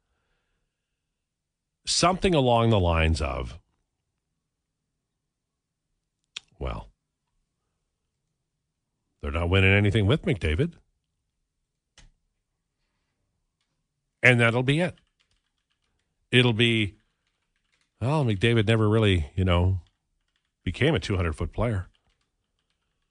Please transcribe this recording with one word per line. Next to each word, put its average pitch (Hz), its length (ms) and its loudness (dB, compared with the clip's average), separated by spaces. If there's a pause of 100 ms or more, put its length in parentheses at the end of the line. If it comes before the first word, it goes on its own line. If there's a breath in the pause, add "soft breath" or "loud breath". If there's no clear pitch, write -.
(1800)
Something 180 500 0
along 120 360 2
the 107 100 2
lines 82 400 0
of, 64 400 -8 (3000)
"Well, 58 300 -10 (2250)
they're 71 100 -10
not 85 180 -4
winning 95 240 4
anything 101 340 2
with 139 160 0
McDavid." 123 500 -2 (3500)
And 120 160 4
that'll 117 240 0
be 143 160 0
it. 175 180 -6 (1300)
It'll 123 200 4
be, 110 440 -2 (1040)
"Well, 143 240 -2
McDavid 113 420 0
never 110 220 2
really, 104 480 2
you 92 80 0
know, 90 380 2 (800)
became 127 320 -2
a - 20 -4
two - 160 -6
hundred 87 220 -4
foot - 160 -8
player." 104 340 -6 (1200)